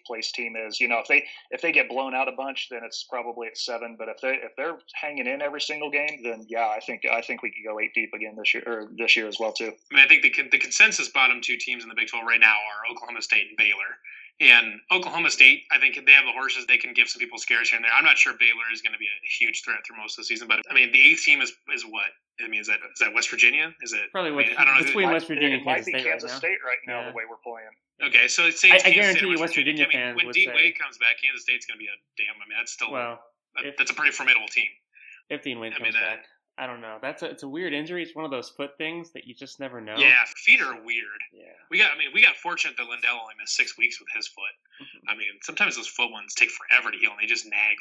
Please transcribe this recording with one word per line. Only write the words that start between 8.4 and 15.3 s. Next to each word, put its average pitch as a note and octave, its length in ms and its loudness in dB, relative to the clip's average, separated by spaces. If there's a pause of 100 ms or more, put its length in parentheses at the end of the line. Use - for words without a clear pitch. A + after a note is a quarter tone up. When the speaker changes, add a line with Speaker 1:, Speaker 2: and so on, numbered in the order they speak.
Speaker 1:
year, A#2 140 -4
or A2 300 -6
this A2+ 180 4
year A2 140 -2
as G2+ 100 -10
well A2 140 -2
too. A2+ 180 -6 (200)
Speaker 2:
I C#3+ 40 0
mean, C3+ 80 10
I C3+ 60 6
think - 140 8
the - 60 6
con-, - 220 -4
the - 80 4
consensus G#3 480 2
bottom B2+ 340 2
two - 140 -4
teams A#2+ 280 -6
in A#2 60 -16
the A2+ 60 -12
Big A2 140 -2
Twelve A#2 160 -8
right A#2 160 4
now A2 140 8
are G#2+ 360 -6
Oklahoma A#2 300 -12
State G#2+ 260 -2
and - 100 -18
Baylor. G2+ 380 0 (440)
And A#2+ 400 8 (120)
Oklahoma E3 400 0